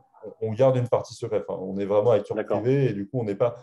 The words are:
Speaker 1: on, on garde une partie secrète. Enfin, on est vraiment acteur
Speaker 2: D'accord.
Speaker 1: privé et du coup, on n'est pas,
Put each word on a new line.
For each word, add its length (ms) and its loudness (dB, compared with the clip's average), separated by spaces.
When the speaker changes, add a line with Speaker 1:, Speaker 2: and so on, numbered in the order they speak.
Speaker 1:
on, 80 -4
on 40 -4
garde 240 4
une 100 0
partie 280 -2
secrète. 340 -4
Enfin, 120 -6
on 160 -6
est 80 -2
vraiment 280 4
acteur 240 0
Speaker 2:
D'accord. 240 -2
Speaker 1:
privé 300 2
et 20 -4
du 160 -6
coup, 100 -6
on 60 -2
n'est 100 -2
pas, 280 0